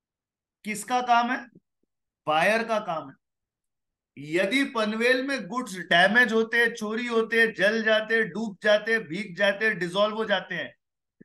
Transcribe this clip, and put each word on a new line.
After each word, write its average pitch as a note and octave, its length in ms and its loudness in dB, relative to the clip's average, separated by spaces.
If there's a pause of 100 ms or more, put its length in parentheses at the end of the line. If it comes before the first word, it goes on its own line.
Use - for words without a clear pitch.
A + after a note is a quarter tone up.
(640)
किसका A3 380 -4
काम A#3+ 280 2
है? C4+ 80 -4 (880)
बायर F#3+ 360 2
का A3 180 -2
काम D#3 280 -8
है। B2+ 60 -20 (1000)
यदि F#3+ 540 0
पनवेल A#3 560 0
में A#3+ 200 -6
गुड्स G#3 300 -8 (120)
डैमेज G3+ 440 6
होते A3+ 240 0
हैं, A#3 160 2
चोरी A3+ 340 -6
होते A3+ 340 2
हैं, A3 120 2
जल A3 300 2
जाते A3 320 2
हैं, G#3+ 140 0
डूब G3+ 340 -8
जाते G#3 280 2
हैं, A3 120 2
भीग F3 340 -10
जाते G3+ 280 0
हैं, G#3 140 0
डिसॉल्व G3 360 0
हो A3 120 -4
जाते F#3 280 -2
हैं, C#3 180 -8 (500)